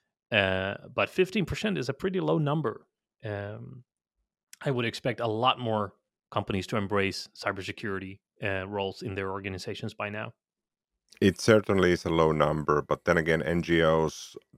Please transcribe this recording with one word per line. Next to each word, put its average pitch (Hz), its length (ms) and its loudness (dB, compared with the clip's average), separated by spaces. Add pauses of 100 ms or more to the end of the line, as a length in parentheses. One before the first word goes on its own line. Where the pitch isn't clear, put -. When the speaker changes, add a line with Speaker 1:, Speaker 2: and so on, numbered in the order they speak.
(320)
Speaker 1:
Uh, 95 420 2 (220)
but 104 140 2
fifteen 185 360 0
percent 190 320 -4
is 131 120 -4
a 131 40 -6
pretty 185 260 -4
low 160 200 0
number. 143 480 -2 (360)
Um, 110 600 -10 (840)
I 147 60 0
would 120 140 0
expect 117 340 -4
a 117 80 -2
lot 113 320 2
more 107 340 0 (380)
companies 101 360 -2
to 117 100 -4
embrace 98 580 -2
cybersecurity, 95 840 -6 (240)
uh, 95 240 -2
roles 98 360 -4
in 98 120 -6
their 95 160 -4
organizations 98 600 -8
by 104 160 -8
now. 110 240 -10 (880)
Speaker 2:
It 98 180 6
certainly 98 520 6
is 87 140 0
a 85 40 0
low 82 220 6
number, 76 500 2
but - 240 -4
then 85 120 4
again, 80 260 2
N 85 180 0
G 82 220 4
Os, 80 520 0 (220)